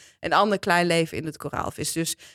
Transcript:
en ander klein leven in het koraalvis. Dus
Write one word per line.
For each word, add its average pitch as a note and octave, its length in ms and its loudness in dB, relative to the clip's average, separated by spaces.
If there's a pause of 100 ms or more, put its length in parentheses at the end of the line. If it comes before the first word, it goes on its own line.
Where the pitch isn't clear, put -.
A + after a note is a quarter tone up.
(200)
en E3+ 140 -4
ander G3 260 4
klein F3 280 2
leven E3 300 0
in D#3+ 80 -6
het D#3 120 -8
koraalvis. - 540 -6
Dus E3 240 -4 (200)